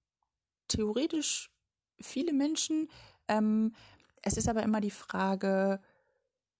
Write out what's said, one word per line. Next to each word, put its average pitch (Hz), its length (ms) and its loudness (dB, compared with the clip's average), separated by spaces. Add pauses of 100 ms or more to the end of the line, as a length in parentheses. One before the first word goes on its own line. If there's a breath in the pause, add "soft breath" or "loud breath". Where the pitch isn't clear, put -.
(680)
theoretisch 254 840 -2 (480)
viele 311 340 -4
Menschen. 311 560 0 (380 loud breath)
Ähm, 214 480 2 (480 loud breath)
es 214 140 0
ist 220 120 0
aber 220 140 0
immer 214 180 2
die 208 80 0
Frage, 196 920 0 (800 soft breath)